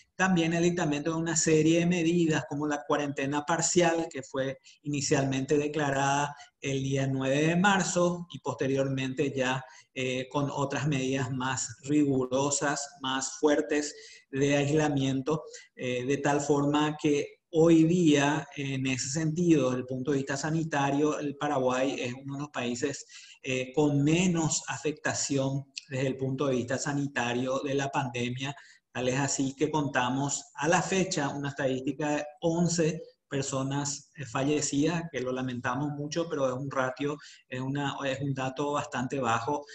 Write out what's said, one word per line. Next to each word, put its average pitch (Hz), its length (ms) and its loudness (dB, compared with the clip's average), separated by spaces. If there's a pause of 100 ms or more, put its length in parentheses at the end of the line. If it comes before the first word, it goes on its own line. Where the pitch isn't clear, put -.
(160)
también 170 380 4
el 170 100 2
dictamento 165 480 0
de 160 60 -2
una 165 180 -2
serie 160 440 4
de 170 60 2
medidas 165 640 2
como 147 180 -4
la 147 200 -4
cuarentena 147 560 -2
parcial 165 680 2
que 131 140 -10
fue 135 340 -6 (260)
inicialmente 147 720 0
declarada 143 800 0 (260)
el 139 220 -2
día 135 240 0
nueve 135 400 2
de 170 80 2
marzo 175 760 2
y 135 80 -16
posteriormente 135 960 -2
ya, 131 280 -2 (300)
eh, 127 360 -4
con 139 220 -2
otras 135 360 -2
medidas 131 440 0
más 127 520 -4
rigurosas, 139 1040 0 (140)
más 131 380 -4
fuertes 147 560 2 (360)
de 143 260 2
aislamiento, 143 840 2 (320)
eh, 123 300 -4
de 139 120 0
tal 143 240 2
forma 151 600 2
que 147 360 0 (140)
hoy 165 320 8
día, 151 640 4 (120)
en 135 300 -4
ese 135 220 -2
sentido, 156 600 2
desde 127 120 0
el 127 40 -6
punto 131 260 -4
de 135 60 2
vista 135 180 -4
sanitario, 151 840 0
el 143 200 -6
Paraguay 131 600 0
es 123 160 -4
uno 139 220 -10
de 139 60 -6
los 147 80 -8
países, 123 560 -4 (360)
eh, 127 320 -4
con 143 300 4
menos 165 640 2
afectación 135 960 -2 (260)
desde 135 180 -2
el 127 100 -4
punto 135 300 -2
de 131 80 2
vista 120 220 -2
sanitario 131 840 -2
de 139 140 -4
la 139 160 0
pandemia. 127 640 -4 (380)
Tal 123 160 -4
es 131 120 2
así 135 360 0
que 147 160 0
contamos 135 720 0 (120)
a 143 120 -4
la 175 140 4
fecha 165 480 0
una 143 200 -6
estadística 135 680 -2
de 147 80 -4 (160)
once 170 600 2 (280)
personas, 139 880 -4
eh, 139 80 -10
fallecidas, 147 840 0
que 127 100 -6
lo 127 100 -4
lamentamos 127 600 -4
mucho, 156 380 -4
pero 139 180 0
es 127 60 -2
un 139 160 -6
ratio, 139 480 -2 (300)
es 127 140 -8
una, 135 340 -4 (100)
es 131 160 -2
un 139 120 -2
dato 135 400 -4
bastante 131 460 -4
bajo, 117 560 -2